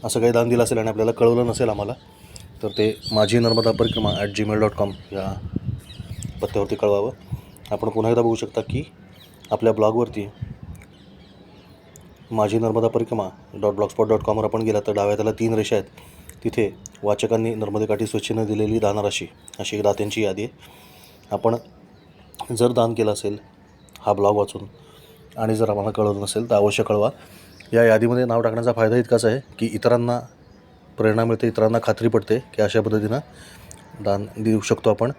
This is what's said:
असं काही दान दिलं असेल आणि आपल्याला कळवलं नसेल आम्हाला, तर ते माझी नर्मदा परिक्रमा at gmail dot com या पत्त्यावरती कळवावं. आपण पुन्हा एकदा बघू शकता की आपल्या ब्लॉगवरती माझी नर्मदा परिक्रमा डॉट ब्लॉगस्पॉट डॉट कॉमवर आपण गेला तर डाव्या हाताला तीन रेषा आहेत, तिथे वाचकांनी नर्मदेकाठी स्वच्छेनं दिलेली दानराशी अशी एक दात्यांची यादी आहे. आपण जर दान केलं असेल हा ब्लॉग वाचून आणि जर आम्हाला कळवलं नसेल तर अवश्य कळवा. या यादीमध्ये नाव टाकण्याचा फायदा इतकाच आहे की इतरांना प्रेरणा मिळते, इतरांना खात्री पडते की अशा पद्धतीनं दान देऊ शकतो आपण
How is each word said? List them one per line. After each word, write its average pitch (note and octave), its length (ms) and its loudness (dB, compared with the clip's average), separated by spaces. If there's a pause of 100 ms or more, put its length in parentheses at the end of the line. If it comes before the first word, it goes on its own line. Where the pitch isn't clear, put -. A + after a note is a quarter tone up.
असं A#2 160 -2
काही A#2+ 120 4
दान A#2 180 4
दिलं A#2+ 140 4
असेल A#2 140 0
आणि A2 120 -2
आपल्याला A2 220 0
कळवलं A#2+ 360 4
नसेल A#2 220 0
आम्हाला, G#2 240 -4 (680)
तर A2 40 -4
ते G#2+ 240 0 (200)
माझी A2 280 4
नर्मदा A2+ 320 2
परिक्रमा A2 440 0
at G2+ 220 -4
gmail G#2+ 240 0
dot G#2 160 0
com G2+ 140 0 (200)
या G2 120 -6 (1160)
पत्त्यावरती G2+ 340 -2
कळवावं. G2+ 360 0 (600)
आपण A2 180 -4
पुन्हा A2 220 0
एकदा A#2+ 100 4
बघू A#2 140 2
शकता A2 260 -4
की C3 220 -6 (680)
आपल्या A2 220 2
ब्लॉगवरती G#2+ 540 0 (2000)
माझी A2 280 2
नर्मदा A2+ 280 2
परिक्रमा A2+ 400 -2 (260)
डॉट G#2 200 0
ब्लॉगस्पॉट G#2 340 0
डॉट G#2+ 160 2
कॉमवर G#2+ 220 0
आपण A2 160 -2
गेला A2 260 0
तर G#2+ 60 -2
डाव्या G2+ 180 2
हाताला G#2 200 0
तीन A2+ 220 -2
रेषा A2 220 0
आहेत, G2 120 -2 (560)
तिथे A2 260 0 (340)
वाचकांनी A2 520 0
नर्मदेकाठी G#2+ 520 -2
स्वच्छेनं A2 380 -2
दिलेली G#2+ 340 0
दानराशी G2+ 480 -2 (320)
अशी G2+ 180 -6
एक G#2 60 -4
दात्यांची G#2 400 0
यादी G2 200 -2
आहे. B2+ 80 -8 (800)
आपण A2+ 240 0 (1000)
जर A#2+ 160 4
दान A#2 220 2
केलं G#2+ 200 0
असेल G#2 240 -6 (640)
हा G#2 120 0
ब्लॉग G2+ 240 2
वाचून G2+ 300 -4 (680)
आणि A2 180 0
जर A2 140 0
आम्हाला G2+ 220 -2
कळवलं G#2 300 0
नसेल A#2 280 -4
तर A#2 60 2
अवश्य G#2 280 2
कळवा. G#2+ 260 2 (640)
या A#2 120 6
यादीमध्ये A#2 400 4
नाव A#2 160 0
टाकण्याचा A2+ 320 0
फायदा A2+ 240 2
इतकाच A#2+ 280 2
आहे A#2 140 2 (200)
की A2+ 140 -2
इतरांना A#2+ 440 0 (800)
प्रेरणा A2 280 2
मिळते, A#2 220 0
इतरांना A2 360 2
खात्री A2+ 240 0
पडते A2 300 2 (160)
की - 80 -2
अशा G#2+ 200 2
पद्धतीनं G#2+ 380 0 (840)
दान G2+ 220 0 (120)
देऊ A2 240 2
शकतो - 280 0
आपण A2+ 300 0